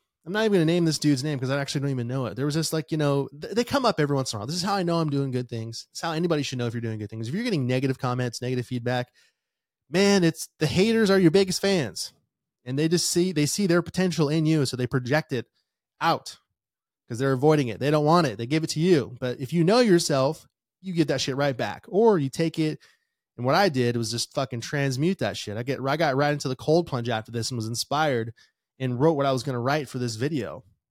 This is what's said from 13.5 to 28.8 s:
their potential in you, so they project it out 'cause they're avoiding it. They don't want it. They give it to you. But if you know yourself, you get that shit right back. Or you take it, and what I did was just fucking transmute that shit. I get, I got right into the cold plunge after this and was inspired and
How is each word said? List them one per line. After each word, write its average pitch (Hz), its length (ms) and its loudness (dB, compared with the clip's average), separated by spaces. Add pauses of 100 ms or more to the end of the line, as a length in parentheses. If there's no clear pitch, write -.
their 170 160 4
potential 165 480 0
in 160 160 2
you, 156 180 4
so 120 120 -4
they 123 100 -2
project 131 460 -2
it 120 140 -4 (540)
out 151 380 -2 (680)
'cause 117 120 -8
they're 135 160 2
avoiding 143 340 4
it. 107 100 -8
They 131 120 0
don't 151 160 2
want 165 200 6
it. 104 120 -4
They 117 80 -4
give 156 180 0
it 156 60 -4
to 151 100 -4
you. 143 400 2
But 123 180 -4
if 135 140 -8
you 170 100 2
know 208 180 4
yourself, 160 680 2 (320)
you 185 140 -10
get 160 140 2
that 139 120 0
shit 131 160 -4
right 139 200 0
back. 110 320 -6
Or 214 300 4
you 139 120 0
take 165 280 -2
it, 156 200 -2 (580)
and 123 80 -8
what 135 100 2
I 196 140 4
did 123 300 0
was 113 120 -4
just 117 220 -6
fucking 127 300 -4
transmute 143 560 -2
that 107 180 -4
shit. 104 220 -8
I 117 40 -6
get, 127 240 -4
I 139 120 0
got 151 180 2
right 147 160 2
into 147 160 -4
the 131 80 -4
cold 170 300 2
plunge 120 240 -4
after 113 200 -4
this 117 200 -6
and 127 60 -6
was 110 100 -4
inspired 120 680 -2 (460)
and 123 200 -4